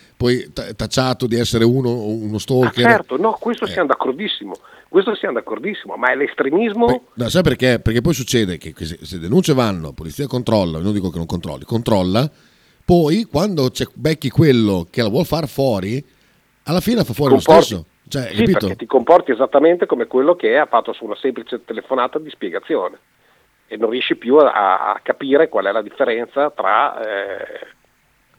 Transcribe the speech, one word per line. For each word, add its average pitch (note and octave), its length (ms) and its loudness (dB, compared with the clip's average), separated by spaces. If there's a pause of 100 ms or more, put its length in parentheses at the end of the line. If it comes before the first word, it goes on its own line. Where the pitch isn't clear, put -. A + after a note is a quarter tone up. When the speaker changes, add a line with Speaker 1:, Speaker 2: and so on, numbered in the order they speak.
(180)
Speaker 1:
poi B2 340 0
ta-, A2 220 -10
tacciato B2+ 540 -2
di A2+ 80 0
essere A2+ 280 0
uno, B2 280 4 (140)
uno G#2+ 340 -4
stalker. B2+ 480 2
Speaker 2:
Ah, - 20 6
certo, F3+ 280 0
no, F3+ 220 0
questo - 260 -6
Speaker 1:
Eh. - 40 -6
Speaker 2:
siamo E3+ 200 -2
d'accordissimo, C3 680 -6 (320)
questo G3 260 0
siamo F3+ 220 -6
d'accordissimo, G#2+ 600 -8
ma B2 160 -2
è C3 40 -2
l'estremismo. G3+ 720 0
Speaker 1:
Beh, B3 140 0 (120)
no, A#2 160 -4
sai F3+ 140 2
perché? B2+ 360 2
Perché A2+ 220 0
poi D#3+ 140 2
succede A2 420 0
che, D#2 160 -14
che - 120 -10
se, D#2+ 180 -10
se E2 160 -12
denunce C#3 340 0
vanno, F#2+ 380 -2
polizia E2 340 -10
controlla, G#2+ 540 -2
non F#2+ 120 -2
dico F#2+ 200 -4
che E2+ 60 -10
non E2 100 -6
controlli, E2 380 -8
controlla, A2+ 640 0 (560)
poi F3 420 2
quando D#3 440 0
c'è, B2 240 -6
becchi C3+ 380 -4
quello A2 580 4
che A#2+ 140 -2
la G#2+ 60 0
vuol G2 180 0
far D3+ 200 -2
fuori, A#2+ 560 -2 (600)
alla E3+ 180 -2
fine A#3 140 0
la G3+ 80 2
fa B2 100 -4
fuori C3+ 220 2
lo C3+ 80 4
Speaker 2:
Comporti D#3+ 220 8
Speaker 1:
stesso. G2+ 200 -6 (240)
Cioè, C3+ 140 -6
hai - 120 -10
Speaker 2:
Sì, - 60 -2
Speaker 1:
capito? G3 180 4
Speaker 2:
perché F#2+ 160 -2
ti A#2+ 120 -12
comporti D3 440 4
esattamente D3 540 2
come B2 220 -2
quello C#3+ 280 2
che A#2+ 220 0
ha D3+ 80 2
fatto A#2 280 0
su A#2 120 -14
una G#2 100 -8
semplice A#2+ 480 -6
telefonata B2+ 560 -4
di D#3 100 -12
spiegazione G2 680 -6 (720)
e A2 100 -12
non A2 140 0
riesci - 260 -4
più B2 200 0
a, C#3 140 6
a, G2+ 420 0
a - 80 -8
capire C#3 460 0
qual G2 180 -2
è G2 60 0
la A2 120 -2
differenza A#2+ 680 -4
tra, A2 520 0
eh, G2 680 -8 (720)